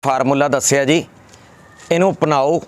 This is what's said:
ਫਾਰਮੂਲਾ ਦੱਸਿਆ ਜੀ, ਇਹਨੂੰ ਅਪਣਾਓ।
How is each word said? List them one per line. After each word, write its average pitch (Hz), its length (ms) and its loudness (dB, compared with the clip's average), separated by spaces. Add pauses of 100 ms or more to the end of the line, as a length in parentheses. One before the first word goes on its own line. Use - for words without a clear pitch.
ਫਾਰਮੂਲਾ 139 440 0
ਦੱਸਿਆ 139 380 0
ਜੀ, 151 200 0 (840)
ਇਹਨੂੰ 180 220 2
ਅਪਣਾਓ। 151 540 0